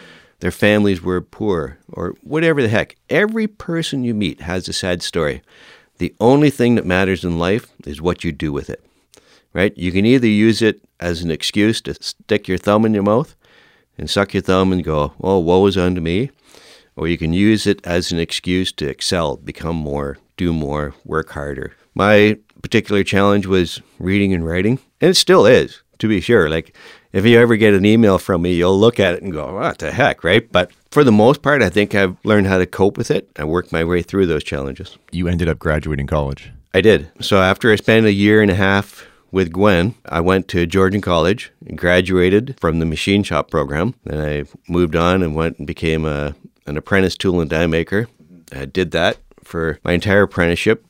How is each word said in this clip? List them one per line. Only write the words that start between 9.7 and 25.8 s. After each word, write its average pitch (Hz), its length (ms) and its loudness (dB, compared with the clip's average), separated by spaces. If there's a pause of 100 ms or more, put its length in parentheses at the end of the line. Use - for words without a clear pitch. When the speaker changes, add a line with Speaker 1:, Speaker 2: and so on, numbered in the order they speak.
Speaker 1:
You 87 160 -4
can 98 120 2
either 120 220 4
use 107 340 2
it 110 200 0 (180)
as 85 220 -4
an 82 100 -4
excuse 104 520 -2
to 67 100 -8
stick - 560 -6
your 92 80 -2
thumb 104 260 0
in 110 100 0
your 101 100 0
mouth 110 320 0 (640)
and 78 120 -10
suck 101 240 -2
your 98 100 -2
thumb 95 300 2
and 90 100 -2
go, 76 380 -2
"Oh, 98 180 0
woe 90 260 4
is 95 120 2
unto 90 240 -2
me," 92 300 -4 (680)
or 80 100 -6
you 85 100 -2
can 80 140 -4
use 104 340 2
it 101 200 0
as 87 260 -4
an 85 80 -2
excuse 90 540 -4
to 73 160 -8
excel, 76 480 -4
become 76 400 -10
more, 71 400 -8 (180)
do 87 160 -2
more, 73 420 -6 (120)
work 78 240 -6
harder. 71 420 -10 (240)
My 104 420 4 (240)
particular 104 420 -2
challenge 101 420 0
was 92 360 -2 (160)
reading 98 360 0
and 85 120 -2
writing, 92 340 -2 (200)
and 170 120 2
it 180 40 2
still 175 300 4
is, 101 380 4 (160)